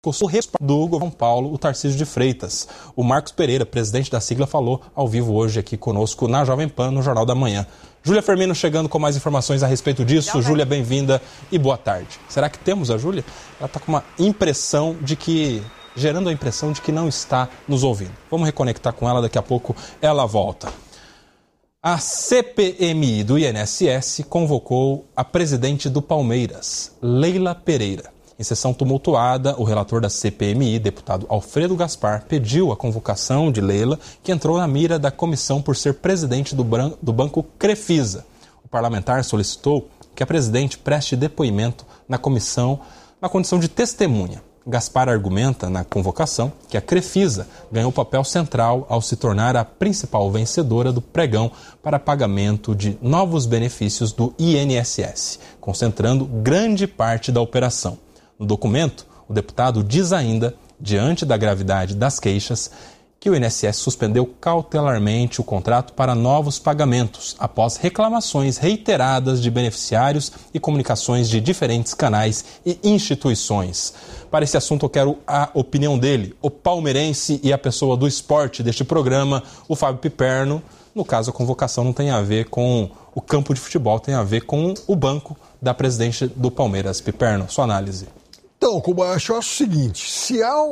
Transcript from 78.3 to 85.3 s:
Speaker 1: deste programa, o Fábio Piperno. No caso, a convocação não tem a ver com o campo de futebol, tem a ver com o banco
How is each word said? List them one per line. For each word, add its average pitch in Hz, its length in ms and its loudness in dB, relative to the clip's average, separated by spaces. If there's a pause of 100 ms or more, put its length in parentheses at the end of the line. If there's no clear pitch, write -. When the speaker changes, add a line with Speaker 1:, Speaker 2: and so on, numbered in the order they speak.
Speaker 1:
deste 120 220 0
programa, 139 580 2 (240)
o 160 80 -2
Fábio 135 240 0
Piperno. 135 640 0 (320)
No 202 120 -4
caso, 117 240 0
a - 20 -8
convocação 123 520 -2
não 123 100 0
tem 143 160 0
a 113 100 2
ver 107 300 0
com 120 400 0 (240)
o 123 80 -6
campo 143 320 0
de 123 60 -4
futebol, 113 380 0
tem 139 160 -4
a 120 80 0
ver 107 200 0
com 165 320 -2 (120)
o 202 80 2
banco 143 400 -2 (260)